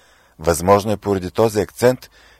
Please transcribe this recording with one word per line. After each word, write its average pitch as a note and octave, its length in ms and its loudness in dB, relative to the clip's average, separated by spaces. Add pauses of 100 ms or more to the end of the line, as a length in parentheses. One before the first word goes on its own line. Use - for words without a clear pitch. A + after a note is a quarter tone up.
(380)
Възможно F2+ 540 0
е G2+ 40 -2
поради F#2+ 340 -4
този A2 300 0
акцент, B2 500 -2 (300)